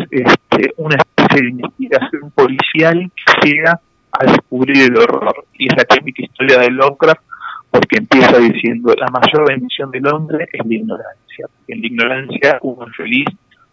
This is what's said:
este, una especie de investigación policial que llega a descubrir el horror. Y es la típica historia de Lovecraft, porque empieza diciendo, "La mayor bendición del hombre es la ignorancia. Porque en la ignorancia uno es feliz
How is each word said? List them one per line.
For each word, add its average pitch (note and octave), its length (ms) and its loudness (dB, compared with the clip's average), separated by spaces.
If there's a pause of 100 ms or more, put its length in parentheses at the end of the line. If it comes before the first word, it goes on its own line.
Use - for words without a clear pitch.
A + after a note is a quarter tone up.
(100)
este, - 680 0
una D#3 200 -4
especie - 460 0
de B2 80 -4
investigación C3 840 -6
policial D#3 840 0
que - 340 0
llega D#3+ 320 0 (300)
a - 140 -2
descubrir C3+ 680 2
el A#2 80 2
horror. A#2+ 460 0 (120)
Y C3 120 -4
es C#3 80 0
la B2+ 80 4
típica C3 400 -4
historia C3 340 2
de B2 120 2
Lovecraft, C#3 520 2 (480)
porque - 280 2
empieza B2 400 4
diciendo, A#2 600 2
"La C3 120 -4
mayor D3 360 0
bendición C3+ 460 -4
del C3 160 -4
hombre D#3 440 -4
es - 140 -8
la A2+ 80 -2
ignorancia. - 720 -10 (100)
Porque - 160 -18
en A2+ 80 -12
la A2 60 -6
ignorancia B2+ 760 -2
uno A#2+ 260 -8
es - 80 -20
feliz B2 320 -4 (440)